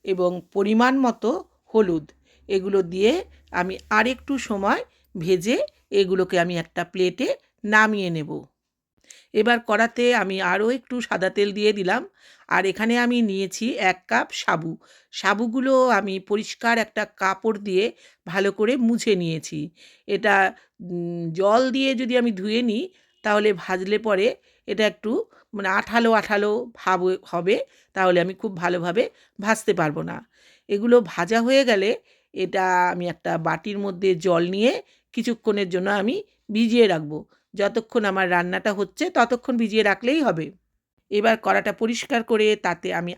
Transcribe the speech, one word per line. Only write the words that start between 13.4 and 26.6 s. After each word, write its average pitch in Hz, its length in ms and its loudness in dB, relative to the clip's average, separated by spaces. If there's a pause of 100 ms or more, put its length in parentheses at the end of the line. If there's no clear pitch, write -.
এক 185 260 0
কাপ 247 260 -2
সাবু। 165 380 -2 (420)
সাবুগুলো 233 600 0 (160)
আমি 196 260 0 (120)
পরিষ্কার 220 500 -2
একটা 214 260 -4 (140)
কাপড় 202 440 -2
দিয়ে 196 240 0 (420)
ভালো 196 240 0
করে 214 260 0
মুছে 233 380 2
নিয়েছি। 165 440 -4 (480)
এটা, 202 280 2 (440)
উম, 175 420 -6 (120)
জল 202 280 4 (100)
দিয়ে 269 240 0
যদি 240 220 -2
আমি 240 140 2
ধুয়ে 208 300 -2
নিই, 240 220 -2 (400)
তাহলে 214 300 2
ভাজলে 190 460 -2
পরে 214 280 0 (400)
এটা 214 180 0
একটু, 208 260 -4 (420)
মানে, 196 160 -4
আঠালো 220 440 2
আঠালো 208 380 0 (240)